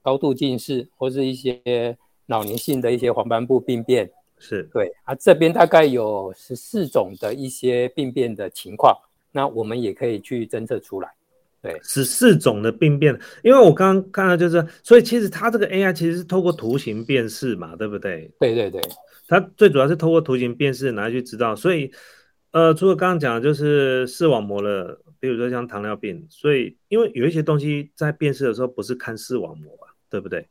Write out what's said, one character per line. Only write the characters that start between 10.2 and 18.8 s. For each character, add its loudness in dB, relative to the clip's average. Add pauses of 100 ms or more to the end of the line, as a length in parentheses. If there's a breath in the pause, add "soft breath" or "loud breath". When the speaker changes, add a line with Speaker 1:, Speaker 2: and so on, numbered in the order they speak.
Speaker 1:
去 -8
侦 -8
测 -6
出 -10
来。 -12 (500)
对。 -12
Speaker 2:
十 -2
四 6
种 0
的 0
病 0
变， 2 (240 loud breath)
因 6
为 8
我 10
刚 4
刚 -2
看 0
到 4
就 2
是， 2 (180 loud breath)
所 10
以 8
其 0
实 -2
它 -2
这 -2
个 0
A -2
I 2
其 -2
实 -4
是 -8
透 0
过 2
图 -2
形 -6
辨 0
识 -6
嘛， -14
对 -6
不 -8
对？ -8
Speaker 1:
对， 2
对， 0
对。 -8 (460 soft breath)